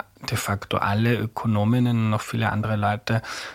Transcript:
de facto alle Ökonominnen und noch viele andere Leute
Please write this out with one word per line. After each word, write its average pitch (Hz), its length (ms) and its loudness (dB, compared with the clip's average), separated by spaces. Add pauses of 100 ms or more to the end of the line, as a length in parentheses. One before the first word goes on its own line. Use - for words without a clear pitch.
(300)
de 110 80 -2
facto 98 400 -2
alle 110 380 2
Ökonominnen 110 840 2
und 110 120 2
noch 107 120 0
viele 113 300 -2
andere 107 240 -2
Leute 104 460 0 (340)